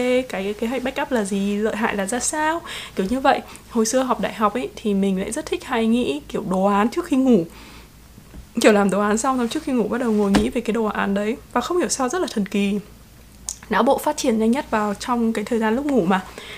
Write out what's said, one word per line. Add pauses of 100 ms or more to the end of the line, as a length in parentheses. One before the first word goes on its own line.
(280)
cái
kế
hoạch
backup
là
gì,
lợi
hại
là
ra
sao, (360)
kiểu
như
vậy. (300)
Hồi
xưa
học
đại
học
ấy,
thì
mình
lại
rất
thích
hay
nghĩ
kiểu
đồ
án
trước
khi
ngủ. (1160)
Kiểu
làm
đồ
án
xong,
xong
trước
khi
ngủ
bắt
đầu
ngồi
nghĩ
về
cái
đồ
án
đấy. (160)
Và
không
hiểu
sao
rất
là
thần
kỳ. (920)
Não
bộ
phát
triển
nhanh
nhất
vào
trong
cái
thời
gian
lúc
ngủ
mà. (360)